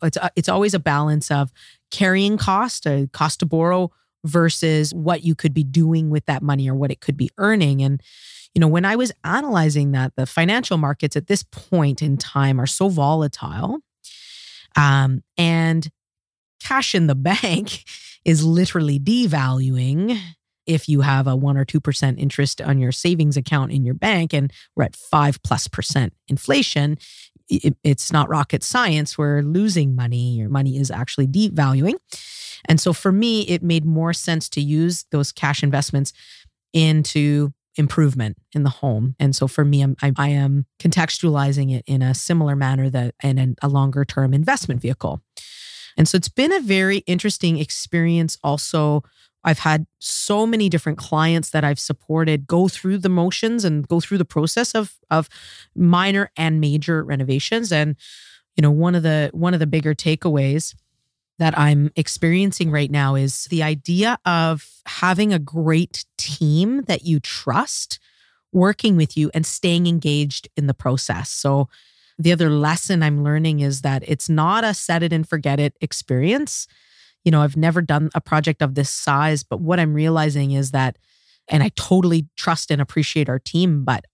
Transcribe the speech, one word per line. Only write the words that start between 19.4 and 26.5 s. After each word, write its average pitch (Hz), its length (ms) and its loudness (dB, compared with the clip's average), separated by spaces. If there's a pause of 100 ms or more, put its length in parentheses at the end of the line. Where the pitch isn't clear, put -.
if 160 220 0
you 147 120 4
have 135 260 2
a 131 100 0
one 139 200 2
or 135 80 0
two 151 160 -2
percent 135 380 -2
interest 139 420 -2
on 139 180 0
your 127 140 2
savings 160 440 0
account 135 360 -2
in 139 120 0
your 127 100 -2
bank 180 380 0
and 139 200 0 (220)
we're - 100 0
at - 120 -4
five 147 460 0
plus - 260 -4
percent - 440 -4 (160)
inflation, 147 680 -2 (500)